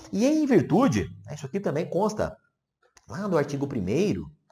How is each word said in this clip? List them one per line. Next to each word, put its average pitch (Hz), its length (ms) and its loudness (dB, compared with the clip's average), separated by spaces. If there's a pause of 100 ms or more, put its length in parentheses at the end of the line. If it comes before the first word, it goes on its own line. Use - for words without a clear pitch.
(120)
E 196 140 0
em 311 220 2
virtude, 165 600 4 (160)
né, 135 120 -12
isso 151 100 -12
aqui 160 140 -6
também 160 280 -4
consta 202 480 -2 (720)
lá 196 200 -8
do 180 100 2
artigo 139 300 -2
primeiro 127 580 -2 (260)